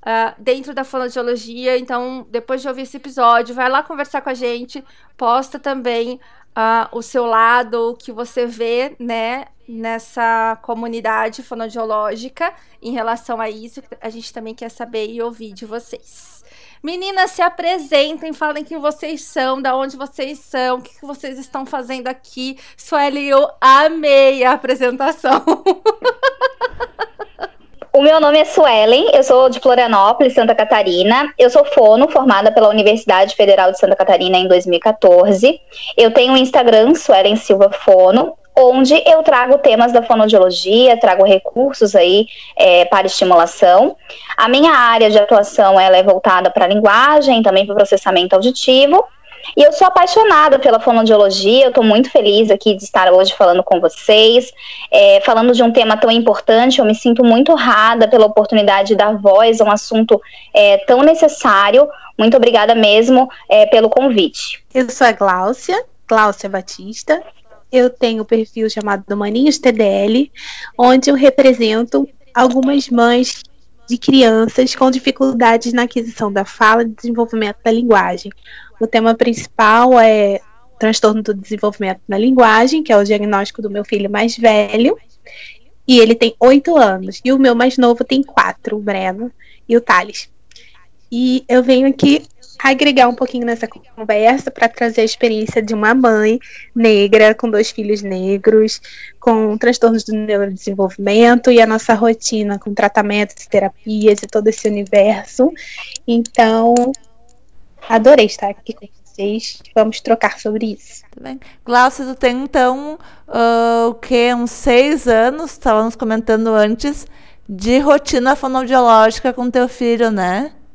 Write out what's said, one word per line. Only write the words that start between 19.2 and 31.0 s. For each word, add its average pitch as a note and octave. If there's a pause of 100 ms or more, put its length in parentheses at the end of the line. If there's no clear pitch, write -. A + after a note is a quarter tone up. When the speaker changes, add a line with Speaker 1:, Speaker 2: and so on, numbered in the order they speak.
Speaker 1:
são, C4
da C4
onde C4+
vocês C#4
são, B3+
o B3+
que, -
que -
vocês C4+
estão C4+
fazendo B3+
aqui. C4 (200)
Sueli, C#4+
eu C#4 (120)
amei C#4
a B3+
apresentação. C4
<laughs> D#4+ (2500)
Speaker 2:
O C#4
meu D#4
nome D4+
é D4+
Suelen, C4
eu -
sou C4
de B3
Florianópolis, A#3+
Santa A#3
Catarina. G#3+